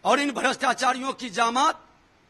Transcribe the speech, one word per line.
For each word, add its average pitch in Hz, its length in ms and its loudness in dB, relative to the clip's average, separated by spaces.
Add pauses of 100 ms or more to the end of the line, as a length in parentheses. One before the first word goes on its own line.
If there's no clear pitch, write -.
और 233 160 2
इन 285 100 0
भ्रष्टाचारियों 254 800 -2
की 247 180 -10
जमात 233 540 0 (460)